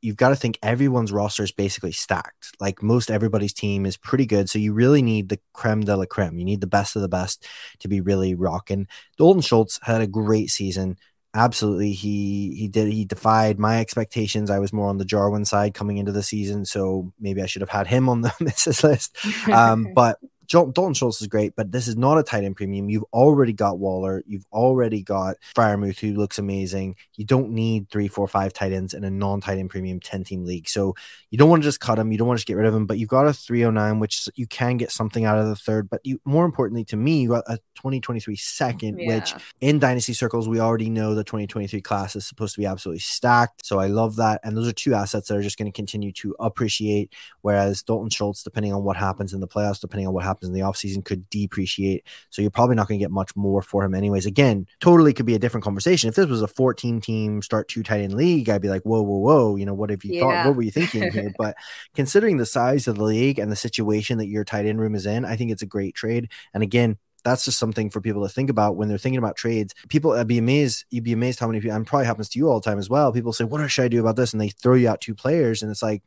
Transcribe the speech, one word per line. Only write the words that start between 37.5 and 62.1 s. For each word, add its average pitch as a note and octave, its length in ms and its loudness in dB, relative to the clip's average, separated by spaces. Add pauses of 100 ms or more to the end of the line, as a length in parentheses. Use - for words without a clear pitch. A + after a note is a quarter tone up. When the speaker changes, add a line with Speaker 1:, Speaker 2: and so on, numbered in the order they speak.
Speaker 1:
twenty C3+ 260 -6
twenty-three A2+ 340 -8
second, A2 600 -6
which A2 340 -2
Speaker 2:
Yeah. - 60 -12 (240)
Speaker 1:
in D3 160 4
dynasty B2+ 360 0
circles, A2+ 360 -2
we A2+ 100 0
already A2+ 300 0
know A2 240 -2
the G#2+ 100 -2
twenty G#2 220 -6
twenty-three G2+ 360 -8
class G2 340 -4
is G2+ 100 -8
supposed - 300 -8
to G#2 60 -6
be G2+ 40 0
absolutely F#2 360 -6
stacked. - 640 2
So G2+ 100 0
I G2 80 2
love G#2+ 300 0
that. G#2+ 280 0
And A2 140 -6
those A#2 100 -2
are A#2 60 -4
two B2+ 220 0
assets - 320 -2
that G#2 100 -2
are G2+ 60 -2
just G2+ 160 -6
gonna G#2 120 -6
continue G2+ 420 -8
to - 260 -10
appreciate. G#2+ 760 -2 (280)
Whereas G2+ 420 2
Dalton A2 260 -2
Schultz, G2+ 320 -4
depending G#2 320 -6
on G2 100 -4
what G2 140 -2
happens F#2+ 340 -4
in G2 100 -8
the F#2 60 -8
playoffs, G#2 320 -4
depending G2 280 -8
on F#2 80 -4
what F2+ 80 -4
happens F#2+ 160 -4 (100)
in F2+ 40 -6
the F#2+ 80 -2
offseason, G2 420 -4
could F#2+ 260 -8
depreciate. G2 760 -4 (240)
So - 120 -6
you're G#2 100 0
probably B2 240 4
not G#2 120 2
gonna G#2+ 100 -2
get F#2+ 140 -2
much F#2+ 240 -4
more G2 260 0
for G2+ 220 -2
him F#2+ 100 0
anyways. G2 320 0
Again, G#2 420 4 (120)
totally E3 340 8
could A#2 120 -2
be A2+ 100 2
a G#2 40 2
different A#2 240 -2
conversation. A2+ 460 0
If A2+ 60 -2
this G3 120 4
was A#2+ 140 0
a G#2 60 0
fourteen A#2+ 520 0
team G#2+ 420 -4
start - 280 -4
two A2+ 140 -6
tight G#2+ 180 0
end G2 120 -2
league, C#3+ 360 2
I'd G2+ 120 2
be G2+ 80 0
like, F#2+ 140 -2
"Whoa, A2 180 2
whoa, G2+ 180 0
whoa, A#2 360 6
you G2 100 -4
know, G2+ 80 -4
what G#2 160 -4
have G2 140 -6
you G#2 160 -4
thought? C3 120 4
Speaker 2:
Yeah. E3 160 2
Speaker 1:
What C#3 100 4
were A#2+ 60 0
you G#2+ 80 -2
thinking D#3+ 400 -2
here?" - 80 -2
Speaker 2:
<laughs> C#3+ 180 -6
Speaker 1:
But G#3+ 180 -4 (400)
considering G3 420 2